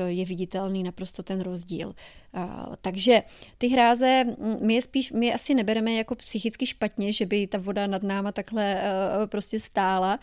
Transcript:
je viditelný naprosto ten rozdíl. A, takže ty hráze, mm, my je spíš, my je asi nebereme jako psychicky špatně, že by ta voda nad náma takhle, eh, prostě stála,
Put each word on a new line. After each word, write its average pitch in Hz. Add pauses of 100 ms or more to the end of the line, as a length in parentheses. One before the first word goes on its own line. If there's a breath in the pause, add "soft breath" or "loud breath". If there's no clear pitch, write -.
je 180
viditelný 185
naprosto 180
ten 190
rozdíl. 175 (380 loud breath)
A, - (100)
takže 196 (360 loud breath)
ty 247
hráze, 254
mm, 214
my 220
je 247
spíš, -
my 233
je 233
asi 277
nebereme 220
jako 226
psychicky 220
špatně, 208
že 208
by 202
ta 196
voda 196
nad 196
náma 196
takhle, 202
eh, 196
prostě 208
stála, 190